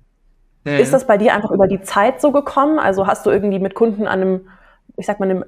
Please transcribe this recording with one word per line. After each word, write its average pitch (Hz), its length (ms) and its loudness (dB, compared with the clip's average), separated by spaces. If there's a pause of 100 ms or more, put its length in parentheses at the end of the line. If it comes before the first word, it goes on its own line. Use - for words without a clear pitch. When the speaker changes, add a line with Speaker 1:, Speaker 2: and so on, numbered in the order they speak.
(640)
Speaker 1:
Mhm. 147 120 -4
Speaker 2:
ist 139 160 2
das 262 140 2
bei 214 100 4
dir 214 180 2
einfach 208 180 -4
über 190 140 4
die 190 140 -2
Zeit 220 400 0
so 294 120 2
gekommen? 285 460 0
Also 196 280 0
hast - 180 -2
du - 60 2
irgendwie 196 300 0
mit 190 140 -4
Kunden 214 320 0
an 190 140 -2
einem, 190 280 -2 (500)
ich 180 80 -12
sag 202 120 -4
mal, 190 120 0
einem 185 180 -2